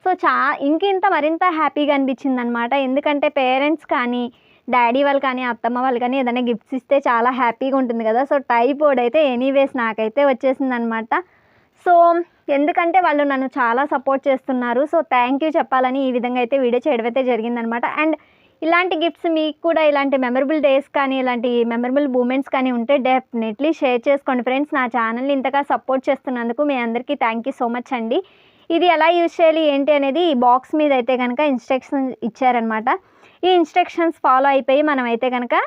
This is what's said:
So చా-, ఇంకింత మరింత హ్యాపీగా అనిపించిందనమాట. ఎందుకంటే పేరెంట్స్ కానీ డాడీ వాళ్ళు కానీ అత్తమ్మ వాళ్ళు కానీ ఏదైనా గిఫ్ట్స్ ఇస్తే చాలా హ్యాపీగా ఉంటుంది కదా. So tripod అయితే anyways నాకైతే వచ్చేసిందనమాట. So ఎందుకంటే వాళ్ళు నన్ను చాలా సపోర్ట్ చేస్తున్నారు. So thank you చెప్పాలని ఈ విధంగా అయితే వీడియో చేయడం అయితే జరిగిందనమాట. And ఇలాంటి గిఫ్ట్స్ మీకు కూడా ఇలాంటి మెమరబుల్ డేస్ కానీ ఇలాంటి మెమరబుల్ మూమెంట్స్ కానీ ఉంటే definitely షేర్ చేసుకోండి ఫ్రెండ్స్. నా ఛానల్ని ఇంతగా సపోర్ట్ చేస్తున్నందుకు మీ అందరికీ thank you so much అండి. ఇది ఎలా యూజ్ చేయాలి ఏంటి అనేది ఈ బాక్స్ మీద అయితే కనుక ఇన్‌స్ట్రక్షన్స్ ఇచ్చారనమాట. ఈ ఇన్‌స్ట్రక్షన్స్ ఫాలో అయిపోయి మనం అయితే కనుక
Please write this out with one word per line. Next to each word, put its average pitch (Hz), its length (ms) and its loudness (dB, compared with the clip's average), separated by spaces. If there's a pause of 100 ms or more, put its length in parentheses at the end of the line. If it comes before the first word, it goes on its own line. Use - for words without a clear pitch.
So 370 140 0
చా-, 339 120 0 (300)
ఇంకింత 359 520 0
మరింత 320 320 0 (120)
హ్యాపీగా 294 380 0
అనిపించిందనమాట. 247 760 -2 (140)
ఎందుకంటే 285 440 0
పేరెంట్స్ 277 560 0
కానీ 247 360 -2 (460)
డాడీ 240 360 2
వాళ్ళు 277 200 2
కానీ 254 260 -2
అత్తమ్మ 233 340 -4
వాళ్ళు 247 180 0
కానీ 247 160 -2
ఏదైనా 247 240 -2
గిఫ్ట్స్ 240 340 -4
ఇస్తే 277 280 -2
చాలా 240 340 2
హ్యాపీగా 262 400 -2
ఉంటుంది 233 260 -2
కదా. 226 200 2
So 285 160 0
tripod 269 640 2
అయితే 240 260 2
anyways 269 480 0
నాకైతే 220 440 -2 (100)
వచ్చేసిందనమాట. 240 800 -2 (760)
So 359 80 6 (540)
ఎందుకంటే 339 520 2
వాళ్ళు 294 240 2
నన్ను 269 300 -2
చాలా 247 320 0
సపోర్ట్ 269 400 -2
చేస్తున్నారు. 254 600 -2
So 330 120 0 (160)
thank 247 280 0
you 311 120 -2
చెప్పాలని 262 500 0
ఈ 262 80 0
విధంగా 247 320 -2
అయితే 277 140 -2
వీడియో 247 260 0
చేయడం 240 240 0
అయితే 262 160 -2
జరిగిందనమాట. 233 600 -2 (180)
And 311 100 0 (500)
ఇలాంటి 349 400 0
గిఫ్ట్స్ 339 360 -4
మీకు 311 240 -4
కూడా 330 280 0
ఇలాంటి 277 280 0
మెమరబుల్ 262 440 -2
డేస్ 277 300 2
కానీ 269 300 -2
ఇలాంటి 247 280 -2 (220)
మెమరబుల్ 254 420 -2
మూమెంట్స్ 254 400 -2
కానీ 262 180 0
ఉంటే 240 240 0 (120)
definitely 254 720 -2
షేర్ 247 280 0
చేసుకోండి 277 400 -2
ఫ్రెండ్స్. 277 300 -2
నా 254 100 0
ఛానల్ని 240 500 -2
ఇంతగా 269 320 -2
సపోర్ట్ 262 380 -2
చేస్తున్నందుకు 247 640 -4
మీ 262 160 -2
అందరికీ 240 360 -4
thank 226 240 -2
you 269 160 -6
so 240 80 -2
much 247 220 -8
అండి. 240 280 -2 (500)
ఇది 330 180 2
ఎలా 311 220 4
యూజ్ 339 260 0
చేయాలి 320 320 4
ఏంటి 277 240 0
అనేది 277 320 0
ఈ 320 180 2
బాక్స్ 247 320 2
మీద 302 220 2
అయితే 254 260 0
కనుక 247 260 -2
ఇన్‌స్ట్రక్షన్స్ 262 640 -2 (120)
ఇచ్చారనమాట. 226 640 0 (560)
ఈ 359 100 2
ఇన్‌స్ట్రక్షన్స్ 349 720 0
ఫాలో 269 260 4
అయిపోయి 269 340 2
మనం 277 280 0
అయితే 233 200 -2
కనుక 247 240 -4 (120)